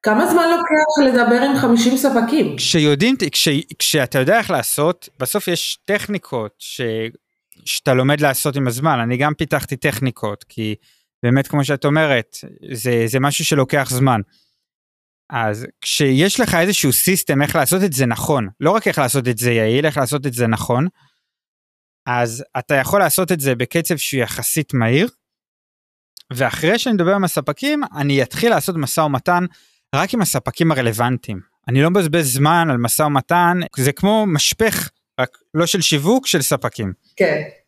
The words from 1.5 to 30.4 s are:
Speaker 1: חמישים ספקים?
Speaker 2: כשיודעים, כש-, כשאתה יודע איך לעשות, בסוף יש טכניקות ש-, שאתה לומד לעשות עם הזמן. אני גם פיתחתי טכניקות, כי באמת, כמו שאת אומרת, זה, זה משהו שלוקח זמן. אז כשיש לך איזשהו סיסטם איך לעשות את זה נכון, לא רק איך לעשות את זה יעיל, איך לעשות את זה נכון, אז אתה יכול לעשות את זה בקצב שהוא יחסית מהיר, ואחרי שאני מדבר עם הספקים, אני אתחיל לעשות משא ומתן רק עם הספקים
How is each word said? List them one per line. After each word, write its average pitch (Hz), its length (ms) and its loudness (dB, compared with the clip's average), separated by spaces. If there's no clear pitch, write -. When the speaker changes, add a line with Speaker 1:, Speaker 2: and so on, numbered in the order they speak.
Speaker 1:
חמישים 240 400 4
ספקים? 233 600 0
Speaker 2:
כשיודעים, 156 600 2
כש-, - 160 0
כשאתה 139 400 0
יודע 160 200 4
איך 208 120 -4
לעשות, 151 580 -2
בסוף 185 300 -4
יש - 360 -4
טכניקות 185 760 -6
ש-, - 220 -14
שאתה - 300 -2
לומד 139 260 2
לעשות 139 360 0
עם 135 100 0
הזמן. 120 360 0
אני 120 140 -2
גם 147 180 0
פיתחתי 143 420 -4
טכניקות, 120 720 -4
כי 107 260 -6
באמת, 131 260 2
כמו 147 160 0
שאת 139 200 -4
אומרת, 147 520 0
זה, 117 340 0
זה 127 140 0
משהו 143 240 0
שלוקח 139 460 0
זמן. 127 300 2
אז 113 360 -4
כשיש 147 600 0
לך 214 140 2
איזשהו 170 380 0
סיסטם 156 500 0
איך 147 140 -2
לעשות 175 280 2
את 175 80 -2
זה 127 140 0
נכון, 117 420 -2
לא 151 100 2
רק 214 180 0
איך 170 100 -2
לעשות 127 300 0
את 113 100 -2
זה 120 140 0
יעיל, 117 340 2
איך 151 100 -2
לעשות 139 300 -2
את 131 60 -4
זה 120 140 0
נכון, 120 400 0
אז 120 380 -2
אתה 147 160 -2
יכול 143 260 2
לעשות 180 320 0
את 160 80 -2
זה 135 140 0
בקצב 160 420 -2
שהוא 131 240 -4
יחסית - 540 -4
מהיר, 127 340 2
ואחרי 147 460 0
שאני 240 160 0
מדבר 180 200 2
עם 196 100 0
הספקים, 262 560 -2
אני 143 260 0
אתחיל 185 280 0
לעשות 180 260 0
משא 151 240 -2
ומתן 156 440 0
רק 180 200 0
עם 226 80 0
הספקים 160 500 -2